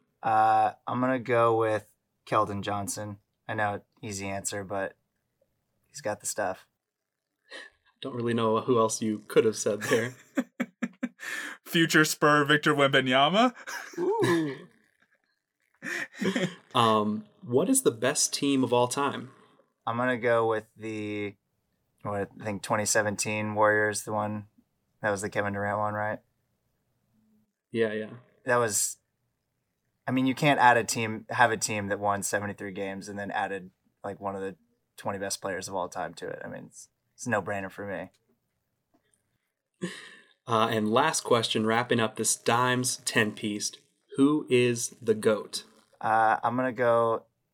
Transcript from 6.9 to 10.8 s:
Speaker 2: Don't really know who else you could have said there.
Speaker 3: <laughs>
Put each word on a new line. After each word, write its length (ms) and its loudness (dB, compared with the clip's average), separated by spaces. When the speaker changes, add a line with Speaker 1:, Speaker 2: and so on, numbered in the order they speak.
Speaker 2:
Don't 140 -10
really 180 0
know 280 2
who 180 4
else 240 2
you 240 -2
could 180 4
have 100 2
said 280 -2
there. 320 -2
Speaker 3:
<laughs> 100 -2